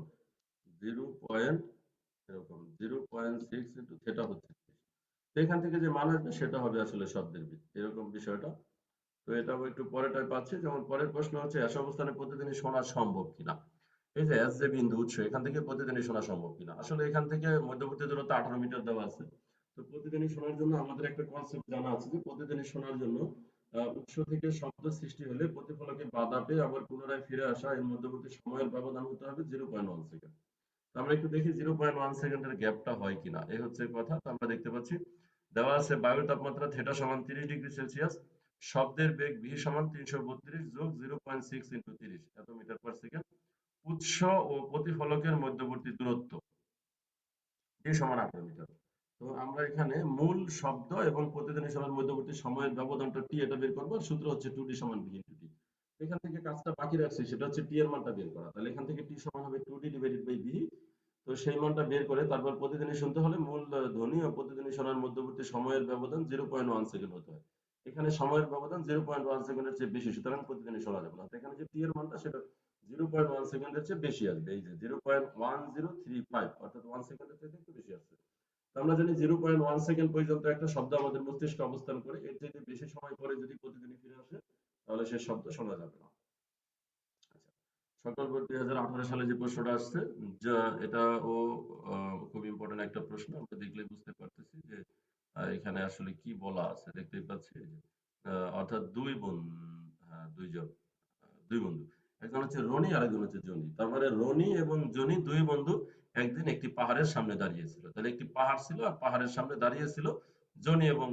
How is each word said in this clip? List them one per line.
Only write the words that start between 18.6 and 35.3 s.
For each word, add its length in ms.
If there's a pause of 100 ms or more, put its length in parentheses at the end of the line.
মিটার 240
দেওয়া 220
আছে, 140 (520)
তো 40 (100)
প্রতিদিনই 460
শোনার 240
জন্য 140 (100)
আমাদের 280
একটা 200
কনসেপ্ট 420
জানা 220
আছে 180
যে 40 (100)
প্রতিদিনই 460
শোনার 300
জন্য, 140 (600)
আহ, 120 (100)
উৎস 160 (160)
থেকে 160 (140)
শব্দ 240 (140)
সৃষ্টি 300
হলে 140 (120)
প্রতিফলকে 480 (120)
বাধা 320
পেয়ে 200
আবার 220
পুনরায় 380
ফিরে 260
আসা, 140 (100)
এর 140
মধ্যবর্তী 460
সময়ের 360
ব্যবধান 360
হতে 200
হবে 120 (100)
জিরো 200
পয়েন্ট 180
ওয়ান 200
সেকেন্ড। 260 (560)
তো 100
আমরা 160
একটু 180
দেখি 140 (100)
জিরো 200
পয়েন্ট 200
ওয়ান 220
সেকেন্ডের 400
গ্যাপটা 300 (100)
হয় 220
কিনা, 180 (120)
এই 100
হচ্ছে 180 (160)
কথা। 160 (100)
তো 100
আমরা 200
দেখতে 200
পাচ্ছি 220 (600)